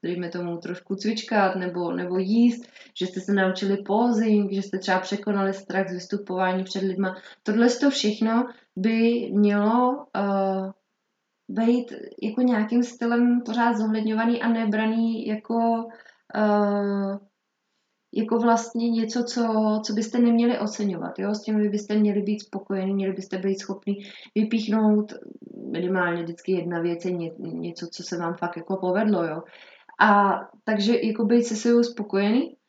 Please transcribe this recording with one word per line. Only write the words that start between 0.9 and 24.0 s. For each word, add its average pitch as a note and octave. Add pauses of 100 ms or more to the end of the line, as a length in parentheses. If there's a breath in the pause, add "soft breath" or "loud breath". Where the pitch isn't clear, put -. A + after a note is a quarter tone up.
cvičkat G3+
nebo, F3
nebo F3+
jíst, A#3 (280 loud breath)
že F#3
jste F#3
se G3+
naučili G3 (100)
posing, G#3+
že G3
jste F#3+
třeba F#3
překonali G3
strach F#3+
z F3+
vystupování F#3
před F#3
lidma. F#3 (260 loud breath)
Tohle A#3
to C4+
všechno A3+ (300 loud breath)
by A3+
mělo, G#3 (100)
eh, G3 (760)
být A#3 (300)
jako G#3+
nějakým A#3+
stylem A#3+
pořád A#3
zohledňovaný A3
a A#3
nebraný A3+
jako, A3+ (460 loud breath)
eh, G3+ (960)
jako G#3+
vlastně A#3
něco, A3+
co, A#3+ (420)
co -
byste A3
neměli A#3
oceňovat, G3
jo? G3+
S G#3
tím G#3+
vy G#3
byste G#3
měli G#3
být G#3
spokojení, G3
měli F#3+
byste F#3+
být F#3+
schopni - (380 loud breath)